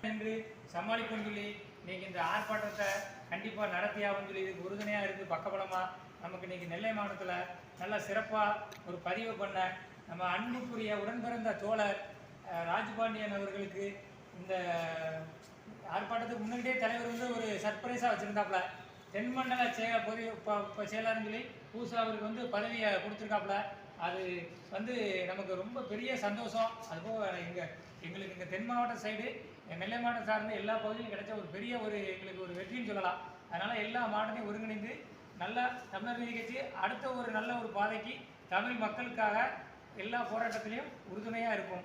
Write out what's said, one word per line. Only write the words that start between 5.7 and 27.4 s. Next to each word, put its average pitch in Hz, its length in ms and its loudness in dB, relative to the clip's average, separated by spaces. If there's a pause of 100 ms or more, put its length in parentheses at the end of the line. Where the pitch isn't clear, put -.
நமக்கு 175 200 -6
இன்னைக்கு 180 260 -6
நெல்லை 208 240 0
மாவட்டத்துல 190 420 -2 (460)
நல்ல 202 180 0
சிறப்பா 214 460 4 (440)
ஒரு 175 100 -4
பதிவு 208 360 0
பண்ண 190 380 2 (360)
நம்ம 180 180 -4
அன்புக்குரிய 220 720 2
உடன்பிறந்த 226 540 0
தோழர், 208 480 4 (480)
அஹ், 170 180 0
ராஜபாண்டியன் 214 680 2
அவர்களுக்கு 196 500 -2 (560)
இந்த 185 120 -2 (1400)
ஆர்ப்பாட்டத்துக்கு 226 440 0
முன்னாடியே 240 400 2
தலைவர் 233 300 2
வந்து 240 280 0
ஒரு 214 280 0
சர்ப்ரைஸா 226 440 2
வச்சிருந்தாப்புல. 202 520 4 (520)
தென்மண்டல 247 600 2
செய-, 226 300 4
பொதி-, 226 440 -2
ப-, 208 240 4
ப-, 208 160 -2
செயலாளர்னு 220 380 2
சொல்லி 220 180 -2 (280)
புதுசா 233 260 -4
அவருக்கு 220 300 2
வந்து 226 200 -2
பதவியை 220 480 4
கொடுத்துருக்காப்புல. 208 600 2 (440)
அது 180 220 2 (480)
வந்து 208 580 2
நமக்கு 185 280 0
ரொம்ப 233 260 -2
பெரிய 240 360 0
சந்தோஷம். 226 520 2 (220)
அதுபோக 208 340 0 (140)
எங்க, 175 300 -4 (320)